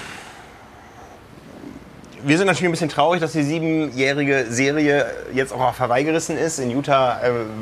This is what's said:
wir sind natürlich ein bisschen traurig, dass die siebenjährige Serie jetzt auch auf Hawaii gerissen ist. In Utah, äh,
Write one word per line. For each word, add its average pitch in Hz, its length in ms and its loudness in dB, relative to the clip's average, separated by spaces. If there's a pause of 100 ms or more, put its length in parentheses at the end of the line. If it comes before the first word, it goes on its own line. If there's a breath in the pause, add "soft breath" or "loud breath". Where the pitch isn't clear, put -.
(2250 loud breath)
wir 151 160 4
sind 196 80 2
natürlich 180 180 2
ein 175 60 2
bisschen 165 180 -2
traurig, 160 320 2
dass 160 120 -2
die 156 100 0
siebenjährige 143 1040 0
Serie 143 560 2 (300)
jetzt 131 180 0
auch 123 80 -4
auf 123 200 0
Hawaii 127 220 2
gerissen 160 360 0
ist. 160 220 -2
In 123 100 -2
Utah, 131 520 2
äh, 123 80 2 (320)